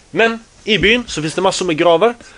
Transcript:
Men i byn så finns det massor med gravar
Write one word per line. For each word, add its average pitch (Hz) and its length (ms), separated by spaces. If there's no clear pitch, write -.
Men 226 340
i 208 140
byn 226 280
så - 160
finns 156 120
det 180 60
massor 185 260
med 165 100
gravar 170 380